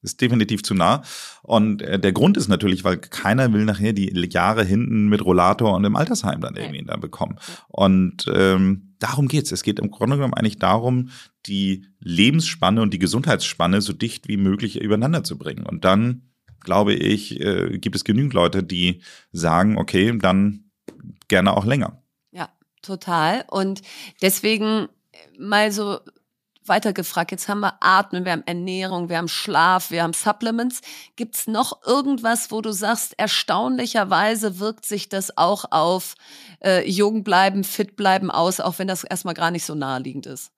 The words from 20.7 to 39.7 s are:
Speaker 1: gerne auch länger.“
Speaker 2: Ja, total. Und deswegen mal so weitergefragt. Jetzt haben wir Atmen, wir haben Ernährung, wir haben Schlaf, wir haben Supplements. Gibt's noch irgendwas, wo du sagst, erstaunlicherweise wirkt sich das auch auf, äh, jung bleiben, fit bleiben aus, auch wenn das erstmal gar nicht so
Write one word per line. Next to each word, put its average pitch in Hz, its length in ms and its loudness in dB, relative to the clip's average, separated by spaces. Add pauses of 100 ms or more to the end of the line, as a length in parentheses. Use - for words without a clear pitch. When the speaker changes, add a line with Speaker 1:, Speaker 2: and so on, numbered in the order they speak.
Speaker 1:
gerne 95 300 4
auch 101 80 0
länger.“ 120 360 -2 (300)
Speaker 2:
Ja, 175 180 -10 (320)
total. 180 680 -2
Und 190 320 -2 (400)
deswegen 214 680 0 (500)
mal 208 340 0
so 202 280 -4 (680)
weitergefragt. 190 640 -2
Jetzt - 180 -10
haben 208 100 -4
wir 196 220 -4
Atmen, 185 440 2
wir 185 60 -2
haben 165 140 -4
Ernährung, 185 640 -6
wir 170 80 -2
haben 170 100 -4
Schlaf, 180 640 2
wir 170 120 -2
haben 170 100 -2
Supplements. 233 680 -2 (340)
Gibt's - 320 -8
noch 220 380 -4
irgendwas, 240 680 0
wo 214 100 -6
du 220 100 -4
sagst, 208 460 -4
erstaunlicherweise 208 1400 0
wirkt 220 260 -6
sich - 240 -8
das 196 280 -6
auch 185 340 2
auf, 170 440 0 (480)
äh, 185 260 2
jung 208 340 0
bleiben, 190 400 2
fit - 320 -6
bleiben 196 360 2
aus, 180 280 0
auch 175 200 -4
wenn 190 80 -4
das 185 160 -6
erstmal 180 300 -8
gar 165 180 -2
nicht 170 140 -6
so 156 100 -8